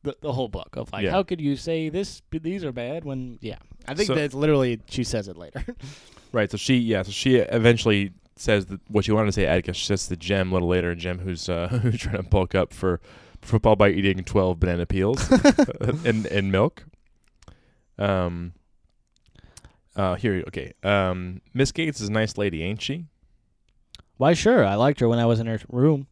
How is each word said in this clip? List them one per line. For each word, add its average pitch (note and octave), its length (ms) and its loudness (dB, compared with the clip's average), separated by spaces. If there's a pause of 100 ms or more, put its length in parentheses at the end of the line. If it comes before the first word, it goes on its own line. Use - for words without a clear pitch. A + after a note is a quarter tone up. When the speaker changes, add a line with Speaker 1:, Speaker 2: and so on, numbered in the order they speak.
Speaker 1:
the, C#3+ 180 -6
the D3+ 120 -6
whole B2 140 -2
book, - 280 -12
of, A#2+ 180 -10
like, G2+ 100 -6
Speaker 2:
Yeah. F2+ 80 0
Speaker 1:
how F#3+ 120 2
could F3 180 -6
you C#3+ 140 -2
say D#3+ 340 -4
this, F#3+ 400 -8
b-, D#3+ 100 -6
these F3 240 -6
are C#3+ 80 -6
bad B2+ 340 -8
when, B2+ 360 -8
yeah. A2 160 -10 (300)
I C3 60 -8
think G3 140 0
Speaker 2:
So F#3 80 0
Speaker 1:
that's D3 180 -2
literally, C3+ 460 2 (100)
she B2 140 -4
says A2 240 -4
it F2 100 -16
later. E2 320 -12
<laughs> B3 60 -12 (580)
Speaker 2:
Right, G#2+ 180 2
so G#2+ 60 -6
she, C3 180 2
yeah, A2+ 280 2
so F#2+ 80 -8
she B2+ 260 4
eventually A2 760 4 (240)
says G#2 300 0
that F#2+ 240 -12
what G#2 160 0
she A2 80 2
wanted G#2+ 140 2
to G2 40 0
say, F#2+ 160 0
Atticus, F2+ 300 0
she - 80 -6
says G2+ 240 -2
to F2+ 80 -6
Jem F#2 340 -2
a F#2 40 0
little F2 120 2
later, F2 260 0
Jem F2+ 260 -8
who's, F#2 280 -8
uh, F2 220 -4
<laughs> A#2+ 120 -2
who's A2+ 200 0
trying G2+ 160 -4
to F#2 60 -4
bulk F#2 300 0
up F#2+ 200 0
for F2+ 260 -2 (420)
football A2 360 4
by G2+ 120 6
eating F#2+ 360 0
twelve F#2 340 2
banana F2 260 0
peels G2+ 460 0
Speaker 1:
<laughs> E3 760 4
Speaker 2:
and, A2 200 0
and G2 260 0
milk. G2+ 320 0 (1120)
Um, F2 540 -2 (1400)
uh, F#2 200 0
here, F#2 340 -2
okay. E2+ 240 -12 (100)
Um, F#2 580 0 (120)
Miss C3+ 180 0
Gates D#3 300 -6
is G2+ 80 -6
a - 20 -4
nice A2 260 -2
lady, F#2 240 -2
ain't G2+ 200 -6
she? D#3+ 240 -8 (1120)
Speaker 1:
Why, D3 160 4
sure. G#3 320 4
I G2 100 2
liked C3 240 2
her A#2+ 80 4
when A#2 120 2
I A#2 60 2
was A#2 140 4
in A2+ 80 -4
her A2+ 220 -4
room. C#3 420 2